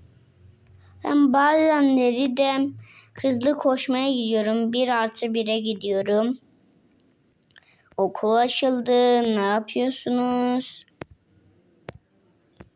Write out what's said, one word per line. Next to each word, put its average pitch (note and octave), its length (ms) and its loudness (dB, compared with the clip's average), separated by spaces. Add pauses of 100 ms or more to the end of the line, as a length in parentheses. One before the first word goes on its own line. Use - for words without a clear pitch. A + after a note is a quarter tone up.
(1040)
Ben C#4+ 300 4
bazenleri C#4 1040 2
de C4+ 320 0 (440)
hızlı C4+ 440 -2
koşmaya C4 540 0
gidiyorum. A3+ 640 0
Bir B3 160 0
artı A3+ 440 -4
bire A3 260 -2
gidiyorum. G#3 760 -2 (1600)
Okul G3 380 0
açıldı. B3 880 2
Ne G#3+ 220 0
yapıyorsunuz? B3 1400 -2 (1900)